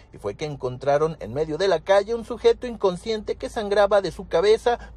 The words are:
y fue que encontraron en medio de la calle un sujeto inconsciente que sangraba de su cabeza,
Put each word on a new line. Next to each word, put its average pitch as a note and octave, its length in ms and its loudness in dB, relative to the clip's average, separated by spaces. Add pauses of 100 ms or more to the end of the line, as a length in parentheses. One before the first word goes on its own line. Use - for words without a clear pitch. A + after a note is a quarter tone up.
(140)
y - 60 -20
fue G2+ 160 -6
que D#3 100 -8
encontraron C#3+ 720 -2
en G#2+ 140 -10
medio D3+ 240 -4
de F#3+ 100 0
la F3+ 120 2
calle G3+ 340 2
un A3+ 100 -6
sujeto A#3 440 0
inconsciente G#3+ 680 -4
que C4 140 -10
sangraba G3+ 520 2
de E3+ 100 -4
su F#3+ 160 -14
cabeza, G#3+ 500 2 (200)